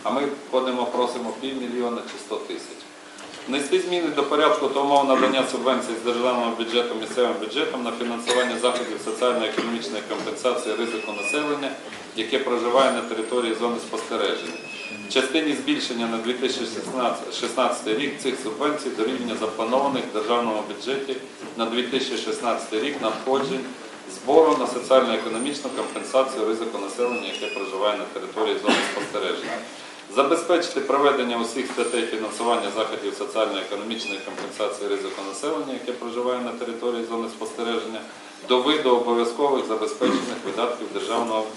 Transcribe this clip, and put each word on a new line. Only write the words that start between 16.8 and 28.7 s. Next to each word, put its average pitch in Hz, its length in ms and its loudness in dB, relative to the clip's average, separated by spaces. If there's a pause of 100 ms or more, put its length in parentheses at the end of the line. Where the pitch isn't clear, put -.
шістнадцятий 120 580 0
рік 143 220 -2
цих 131 240 0
субвенцій 135 460 0
дорівнює 120 500 -2
запланованих 123 720 2
в - 20 -10
державному 110 540 2
бюджеті 131 480 -4 (420)
на 117 80 2
дві 117 180 0
тисячі 127 340 -2
шістнадцятий 110 640 -2
рік 143 220 -2
надходжень 131 640 0 (500)
збору 147 440 8
на 123 80 0
соціально-економічну 120 1120 2
компенсацію 127 680 0
ризику 113 300 -2
населення, 120 500 -2 (140)
яке 104 140 -6
проживає 101 420 0
на 101 60 -4 (100)
території 104 480 -2
зони 107 140 4 (160)